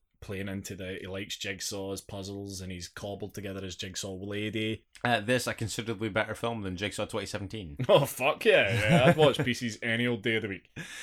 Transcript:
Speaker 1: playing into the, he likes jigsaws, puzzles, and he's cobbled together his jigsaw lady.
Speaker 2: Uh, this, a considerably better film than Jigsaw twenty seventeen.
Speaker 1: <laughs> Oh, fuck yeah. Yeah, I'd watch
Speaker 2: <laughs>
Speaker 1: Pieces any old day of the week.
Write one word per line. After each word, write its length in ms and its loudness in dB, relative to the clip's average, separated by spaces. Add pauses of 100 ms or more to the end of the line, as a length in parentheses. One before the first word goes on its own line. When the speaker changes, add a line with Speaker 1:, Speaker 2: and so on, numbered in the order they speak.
(200)
Speaker 1:
playing 280 -8
into 260 -8
the, 280 -8
he 40 -10
likes 300 -8
jigsaws, 720 -6
puzzles, 560 -8
and 100 -8
he's 160 -10
cobbled 460 -10
together 260 -8
his 160 -8
jigsaw 380 -8
lady. 680 -4 (220)
Speaker 2:
Uh, 160 4
this, 260 0
a 60 0
considerably 560 -4
better 260 0
film 280 -4
than 160 -4
Jigsaw 260 -4
twenty 220 -4
seventeen. 560 -8
Speaker 1:
<laughs> 80 2
Oh, 160 10
fuck 400 0
yeah. 260 6
Yeah, 320 6
I'd 140 8
watch 200 8
Speaker 2:
<laughs> 60 0
Speaker 1:
Pieces 380 -2
any 240 2
old 160 0
day 140 2
of 60 0
the 60 -2
week. 220 -8 (320)